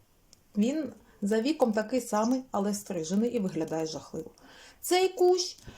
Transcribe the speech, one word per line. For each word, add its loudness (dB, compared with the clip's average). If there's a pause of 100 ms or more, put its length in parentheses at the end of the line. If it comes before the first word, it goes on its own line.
(560)
він 0 (300)
за 2
віком 2
такий 0
самий, 0
але -2
стрижений -2
і -2
виглядає -2
жахливо. -10 (500)
Цей 2
кущ 2 (200)